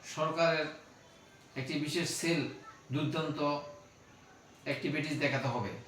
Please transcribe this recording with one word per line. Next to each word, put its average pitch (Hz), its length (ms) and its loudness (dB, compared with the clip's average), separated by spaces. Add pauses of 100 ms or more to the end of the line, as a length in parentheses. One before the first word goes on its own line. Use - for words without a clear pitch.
(140)
সরকারের 160 520 4 (920)
একটি 151 140 -4 (100)
বিশেষ 160 220 0 (140)
সেল 165 200 4 (540)
দুর্দান্ত 151 440 0 (1300)
অ্যাক্টিভিটিস 143 480 -2 (100)
দেখাতে 131 300 2
হবে 101 180 -2 (160)